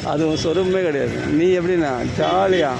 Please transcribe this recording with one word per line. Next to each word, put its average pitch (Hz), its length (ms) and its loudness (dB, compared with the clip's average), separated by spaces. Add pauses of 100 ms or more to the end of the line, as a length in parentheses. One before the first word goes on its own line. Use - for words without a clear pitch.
அது 156 240 0
உன் 156 160 -2
சொரூபமே 185 380 0
கிடையாது. 135 320 -2 (160)
நீ 151 140 2
எப்படின்னா 175 460 2 (280)
ஜாலியா 175 600 2